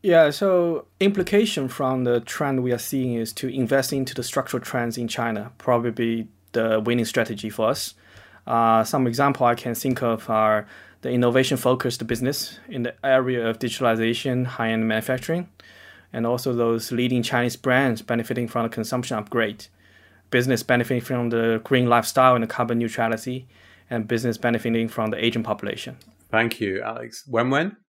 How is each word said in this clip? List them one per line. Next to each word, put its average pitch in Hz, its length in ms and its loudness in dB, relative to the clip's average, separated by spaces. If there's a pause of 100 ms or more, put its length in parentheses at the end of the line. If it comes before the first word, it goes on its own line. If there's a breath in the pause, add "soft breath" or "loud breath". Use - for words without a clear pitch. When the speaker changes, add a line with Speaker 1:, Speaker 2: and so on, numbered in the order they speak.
Speaker 1:
Yeah, 165 260 8
so 175 560 2 (140)
implication 202 680 2
from 131 360 -2
the 120 180 2
trend 135 400 -2
we 123 100 0
are 120 60 0
seeing 127 380 -2
is 113 180 -4
to 131 160 -6
invest 131 420 0
into 135 220 -4
the 123 80 -6
structural 127 400 -4
trends 120 340 -4
in 117 120 -6
China, 113 500 -4
probably 117 720 0 (240)
the 110 280 2
winning 120 240 0
strategy 110 460 -2
for 110 200 0
us. - 260 -6 (500 loud breath)
Uh, 113 380 4
some 131 240 0
example 135 400 2
I 120 80 4
can 120 180 -6
think 127 300 -2
of 113 260 -2
are 107 380 2 (340 loud breath)
the 127 80 -8
innovation-focused 127 960 2
business 123 540 -4 (100)
in 135 140 -6
the - 100 -6 (100)
area 127 460 2
of 110 80 -2
digitalization, 120 880 0
high-end 113 420 -2
manufacturing, 127 640 -2 (640 loud breath)
and 117 140 -2
also 123 260 -2
those 117 380 0
leading 123 320 0
Chinese 120 320 0
brands 127 480 0
benefiting 117 440 -4
from 117 160 -4
the 113 60 -2
consumption 120 480 -4
upgrade, 107 480 -4 (640 soft breath)
business 123 320 2
benefiting 120 400 0
from 120 300 -2
the 113 320 0
green 123 260 2
lifestyle 123 460 6
and 113 80 0
the 110 40 -4
carbon 117 300 -2
neutrality, 117 720 -4 (420 soft breath)
and 113 180 -4
business 117 300 -2
benefiting 113 500 -2
from 110 220 -4
the 110 160 -2
aging 117 180 0
population. - 540 -6 (320)
Speaker 2:
Thank 117 320 0
you, 98 220 -4
Alex. 117 440 -12
Wen 120 220 0
Wen? 160 280 0 (120)